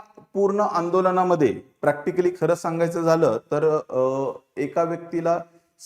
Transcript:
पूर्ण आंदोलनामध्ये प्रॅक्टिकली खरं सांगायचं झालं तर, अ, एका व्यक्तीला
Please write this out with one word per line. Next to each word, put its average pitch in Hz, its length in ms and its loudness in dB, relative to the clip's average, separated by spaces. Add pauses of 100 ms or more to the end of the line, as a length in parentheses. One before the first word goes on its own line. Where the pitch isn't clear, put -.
(340)
पूर्ण 196 260 2
आंदोलनामध्ये 175 1000 2 (200)
प्रॅक्टिकली 175 500 0 (100)
खरं 160 140 2
सांगायचं 170 460 -2
झालं 160 360 4
तर, 151 420 0 (100)
अ, 131 420 -2 (260)
एका 143 260 -2
व्यक्तीला 170 560 -4 (460)